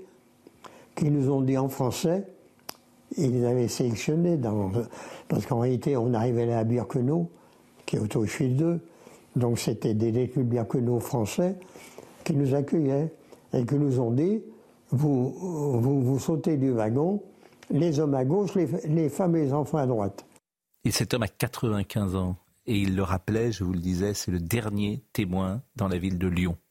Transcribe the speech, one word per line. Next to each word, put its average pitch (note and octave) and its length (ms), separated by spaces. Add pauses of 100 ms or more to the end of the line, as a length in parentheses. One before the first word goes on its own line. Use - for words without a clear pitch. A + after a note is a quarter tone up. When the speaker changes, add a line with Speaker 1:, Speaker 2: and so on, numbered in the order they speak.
(920)
Speaker 1:
qui D3+ 160
nous C#3+ 220
ont C3+ 100
dit C3 160
en C3+ 120
français, E3 580 (880)
ils C3+ 140
les A#2+ 140
avaient A#2+ 240
sélectionnés, D#3 680
dans, G#2 360 (580)
parce - 160
qu'en A#2+ 140
réalité, B2+ 360
on A#2+ 180
arrivait A#2 320
là A#2 140
à A2 60
Birkenau, B2+ 680 (540)
qui - 100
est G#2+ 200
au B2+ 40
Auschwitz B2+ 360
deux. E3 260 (560)
Donc A#2+ 200
c'était A2+ 360
des A2 180
détenus B2 340
de A#2 60
Birkenau A#2+ 480
français F3 580 (680)
qui E3+ 80
nous C#3 200
accueillaient C#3+ 580 (420)
et B2+ 120
qui C3+ 100
nous C#3 260
ont A#2 100
dit, « F3+ 300 (500)
Vous, C3 380 (500)
vous, C3+ 240
vous B2+ 160
sautez D#3 380
du C3 140
wagon, C3+ 520 (460)
les D#3 320
hommes D3 120
à C3 120
gauche, F3+ 300
les, E3+ 120 (220)
les D#3+ 180
femmes E3+ 300
et D3+ 80
les C3 80
enfants D3+ 240
à C3+ 100
droite. » G#2 380 (580)
Speaker 2:
Et G#2+ 80
cet - 220
homme A#2 100
a G2 60
quatre-vingt-quinze G2+ 880
ans. F#2 180 (320)
Et A2+ 100
il F#2+ 200
le G2 60
rappelait, G#2 500
je G2 100
vous F2+ 100
le F2+ 60
disais, F#2 340
c'est - 160
le F2+ 100
dernier G#2 600 (120)
témoin F#2+ 480 (160)
dans G2 100
la F#2 100
ville F2+ 220
de F#2 80
Lyon. F2 300 (140)